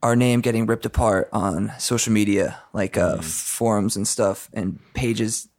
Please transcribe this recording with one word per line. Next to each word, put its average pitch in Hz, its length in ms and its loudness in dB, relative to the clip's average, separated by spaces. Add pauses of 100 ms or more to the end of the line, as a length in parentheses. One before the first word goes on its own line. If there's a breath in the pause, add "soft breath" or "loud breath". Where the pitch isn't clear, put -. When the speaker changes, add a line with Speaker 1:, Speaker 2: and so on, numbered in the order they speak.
Speaker 1:
our 120 100 4
name 123 280 4
getting 113 240 0
ripped 113 180 0
apart 107 480 2
on 98 460 -2
social 117 340 0
media, 101 460 2 (160)
like, 98 240 -2
uh, 90 180 2
Speaker 2:
Mm. 85 80 -8
Speaker 1:
forums 104 720 -2
and 101 100 -4
stuff - 460 -2
and 95 260 -6 (140)
pages 113 560 -2 (100)